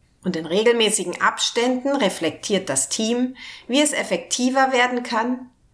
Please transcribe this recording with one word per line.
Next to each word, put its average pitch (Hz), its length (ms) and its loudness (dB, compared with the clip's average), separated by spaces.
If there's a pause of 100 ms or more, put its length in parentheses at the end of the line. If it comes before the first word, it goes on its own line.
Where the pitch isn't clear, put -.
(260)
Und 170 120 -4
in 160 100 -6
regelmäßigen 202 760 2
Abständen 247 680 0
reflektiert 185 760 0
das - 200 0
Team, 240 480 -2 (320)
wie 240 120 2
es 302 120 4
effektiver 254 800 0
werden 247 300 2
kann 240 480 -4 (240)